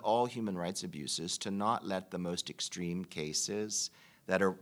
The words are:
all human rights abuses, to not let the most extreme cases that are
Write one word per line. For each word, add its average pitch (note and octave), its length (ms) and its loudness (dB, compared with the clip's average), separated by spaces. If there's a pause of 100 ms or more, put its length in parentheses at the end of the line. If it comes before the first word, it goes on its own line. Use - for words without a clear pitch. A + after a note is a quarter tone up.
all A#2 240 6
human A2+ 280 -2
rights F2 280 -2
abuses, E2 560 -4
to G#2 100 -4
not G#2 380 2
let F#2+ 240 -2
the F2+ 80 -4
most F2 320 -2
extreme F2 540 -4
cases G2+ 840 -2 (380)
that F#2 160 6
are F#2+ 180 6